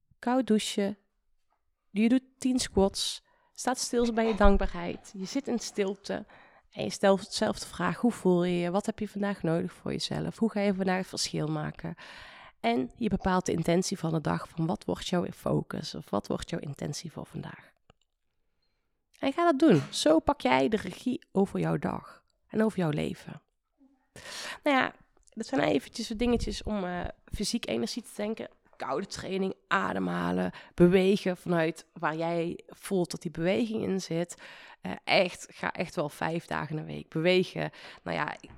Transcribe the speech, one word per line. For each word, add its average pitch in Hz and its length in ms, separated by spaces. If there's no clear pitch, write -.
Koud 247 280
douchen. 208 500
Je 214 180
doet 254 140
tien 254 200
squats. - 640
Staat 254 240
stil 240 340
bij 226 140
je 226 80
dankbaarheid. 190 840
Je 190 80
zit 269 240
in 233 100
stilte. 202 680
En - 140
je 208 60
stelt 196 420
zelf 214 260
de - 80
vraag: 175 300
hoe 240 160
voel 180 320
je 180 140
je? 175 120
Wat 190 160
heb - 120
je 208 100
vandaag 202 340
nodig 170 300
voor - 200
jezelf? 156 460
Hoe 226 120
ga 208 100
je 202 140
vandaag 185 240
het 190 80
verschil - 400
maken? 156 480
En 240 360
je 226 120
bepaalt 185 380
de - 60
intentie 170 460
van 165 140
de 160 80
dag, 165 280
van - 180
wat 196 180
wordt - 220
jouw 175 240
focus - 640
of 156 160
wat 202 160
wordt - 240
jouw 170 80
intentie 147 540
voor - 140
vandaag? - 460
En 277 100
ga 349 120
dat 330 140
doen. 233 320
Zo 311 280
pak - 220
jij 262 280
de 214 80
regie 196 560
over 190 280
jouw 160 180
dag - 440
en 214 140
over 214 160
jouw 170 120
leven. 156 520
Nou 285 140
ja, - 180
dat 220 140
zijn 269 140
eventjes - 480
wat 220 100
dingetjes 233 440
om, 208 220
eh, 180 200
fysiek - 320
energie 233 360
te - 120
tanken. 208 340
Koude 147 300
training, 190 480
ademhalen, 180 840
bewegen 185 600
vanuit 165 560
waar 160 240
jij 170 500
voelt - 440
dat - 120
die 175 80
beweging 214 520
in 190 180
zit. 165 420
Eh, 185 120
echt, - 460
ga - 220
echt 180 220
wel 147 140
vijf 165 380
dagen 156 300
in 156 100
de 156 60
week 147 160
bewegen. 165 600
Nou 170 140
ja, 151 240
ik, - 180